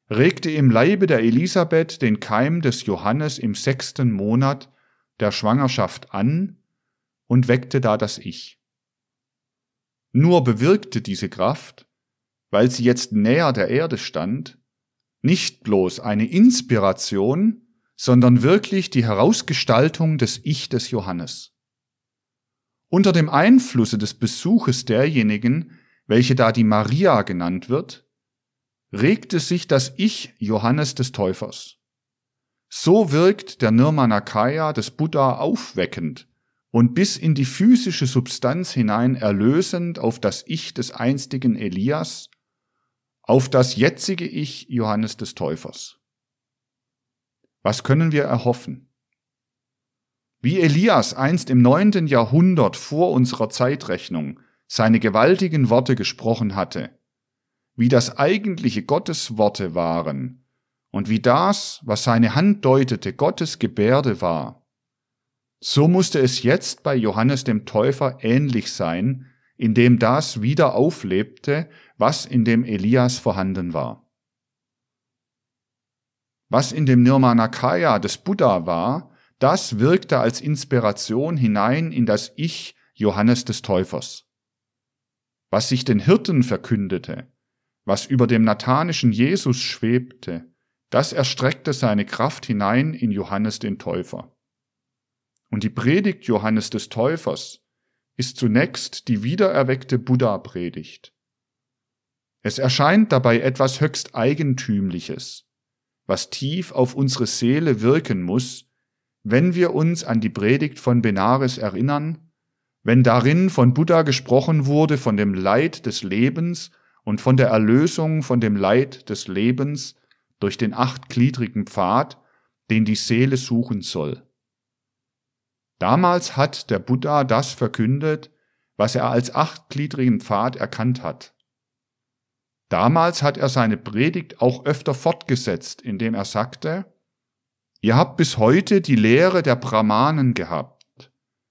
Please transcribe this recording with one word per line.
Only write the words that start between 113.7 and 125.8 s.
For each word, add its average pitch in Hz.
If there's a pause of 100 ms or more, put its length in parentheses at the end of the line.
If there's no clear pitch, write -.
Buddha 165
gesprochen 143
wurde, 147
von 120
dem 101
Leid 107
des -
Lebens 143 (320)
und 107
von 131
der 131
Erlösung 147
von 123
dem 104
Leid 117
des -
Lebens 127 (440)
durch 101
den 110
achtgliedrigen 123
Pfad, 104 (480)
den 110
die 107
Seele 127
suchen 117
soll. - (1500)
Damals 175